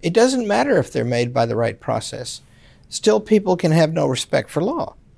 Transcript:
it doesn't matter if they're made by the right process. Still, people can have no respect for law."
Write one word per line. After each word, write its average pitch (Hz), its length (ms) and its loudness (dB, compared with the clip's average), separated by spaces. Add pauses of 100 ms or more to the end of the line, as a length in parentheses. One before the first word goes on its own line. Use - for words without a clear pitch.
it 165 120 -2
doesn't 247 340 2
matter 226 320 2
if - 120 -2
they're 120 120 -2
made 120 300 -2
by 120 120 2
the 117 100 -2
right 113 240 -2
process. - 640 -8 (460)
Still, 214 320 2
people 202 380 2
can 170 160 0
have 160 180 4
no 156 160 0
respect 135 420 -2
for 151 140 -4
law." 277 320 -6 (220)